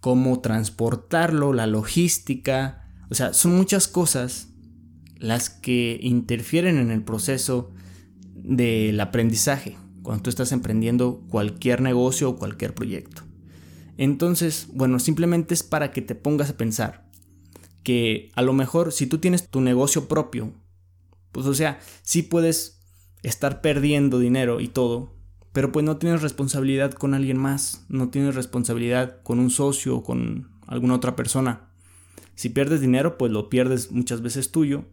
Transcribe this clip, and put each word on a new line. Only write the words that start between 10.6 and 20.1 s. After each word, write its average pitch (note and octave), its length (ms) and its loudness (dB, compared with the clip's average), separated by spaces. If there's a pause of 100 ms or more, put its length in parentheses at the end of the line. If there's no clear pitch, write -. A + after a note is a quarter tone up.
cualquier G#2+ 500 0
negocio B2+ 480 2
o B2 80 -4
cualquier - 380 -8
proyecto. - 480 -10 (760)
Entonces, D#3+ 760 0
bueno, B2+ 240 2
simplemente E3 560 2
es D#3+ 80 -2
para D3 300 -4
que E3+ 100 -6
te A#2+ 120 -6
pongas C#3+ 360 0
a - 80 -10
pensar A2+ 500 -4 (720)
que A#2 520 0
a B2+ 80 0
lo C3 100 4
mejor D3+ 400 2
si C#3+ 140 0
tú C#3 100 0
tienes F3+ 320 0
tu - 140 0
negocio C3 440 2
propio, - 460 -2 (800)